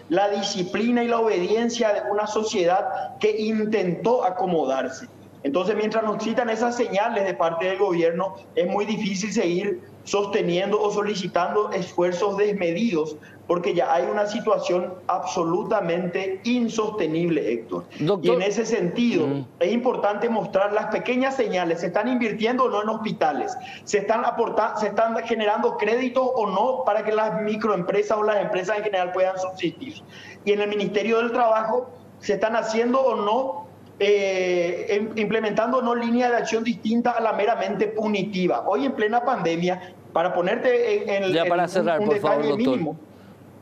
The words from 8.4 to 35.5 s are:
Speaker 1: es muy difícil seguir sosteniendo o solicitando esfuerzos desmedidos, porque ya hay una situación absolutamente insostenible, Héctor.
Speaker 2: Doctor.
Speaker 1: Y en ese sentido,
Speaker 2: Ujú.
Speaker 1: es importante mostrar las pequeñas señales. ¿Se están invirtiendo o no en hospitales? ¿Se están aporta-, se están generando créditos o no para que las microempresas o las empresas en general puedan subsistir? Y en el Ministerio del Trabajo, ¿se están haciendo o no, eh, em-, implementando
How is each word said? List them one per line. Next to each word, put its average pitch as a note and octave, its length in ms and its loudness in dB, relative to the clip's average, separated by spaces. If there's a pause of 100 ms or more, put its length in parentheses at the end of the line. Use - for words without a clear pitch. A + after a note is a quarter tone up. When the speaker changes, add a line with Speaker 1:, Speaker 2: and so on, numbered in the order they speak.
Speaker 1:
es F3 140 2
muy G3+ 160 0
difícil G3+ 480 -4
seguir F#3+ 480 0 (220)
sosteniendo G3 760 0
o G#3 120 0
solicitando G3+ 800 -2
esfuerzos F3+ 680 -2
desmedidos, F3+ 800 0 (300)
porque F3 260 0
ya E3+ 180 0
hay F3 140 2
una G#3 220 0
situación F#3 640 -2 (140)
absolutamente F#3 1400 -2
insostenible, F3 1120 0
Héctor. A#2 320 -6 (140)
Speaker 2:
Doctor. D3+ 260 0
Speaker 1:
Y F3+ 100 4
en F3 80 2
ese G#3 240 0
sentido, G#3 580 0
Speaker 2:
Ujú. C#3 200 -2 (140)
Speaker 1:
es F#3+ 140 2
importante A#3 560 0
mostrar G3+ 440 0
las G#3+ 140 0
pequeñas B3+ 480 0
señales. F3+ 460 0
¿Se F#3+ 60 -2
están G#3+ 200 0
invirtiendo A#3+ 580 2
o A3+ 40 2
no G#3 140 0
en A3 60 -2
hospitales? G#3+ 680 -2 (260)
¿Se - 140 0
están A3 280 0
aporta-, A3+ 520 0
se G#3+ 100 0
están A3+ 280 0 (100)
generando A3+ 520 0
créditos B3 580 0
o A3 120 0
no G#3 380 0
para G#3 180 2
que G#3+ 80 -2
las G#3+ 300 0
microempresas G#3 760 0
o G#3+ 60 0
las G#3+ 140 2
empresas F3+ 400 -2
en G3+ 60 -6
general F#3 280 -2
puedan F#3 280 0
subsistir? F#3 560 -8 (500)
Y G3+ 80 2
en G3+ 80 0
el G#3 80 -2
Ministerio G#3 480 0
del A#3 140 0
Trabajo, A3 580 2 (300)
¿se - 140 -2
están G#3+ 220 0
haciendo A#3+ 460 2
o A#3+ 140 4
no, G3 520 -2 (320)
eh, F#3 920 2
em-, G#3 280 0
implementando A3 600 2